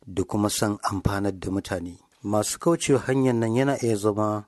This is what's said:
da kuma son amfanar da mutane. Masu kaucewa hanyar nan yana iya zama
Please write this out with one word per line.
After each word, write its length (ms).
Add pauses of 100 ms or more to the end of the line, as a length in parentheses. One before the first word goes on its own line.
da 180
kuma 260
son 320
amfanar 560
da 120
mutane. 480 (240)
Masu 360
kaucewa 420
hanyar 340
nan 220
yana 280
iya 120
zama 520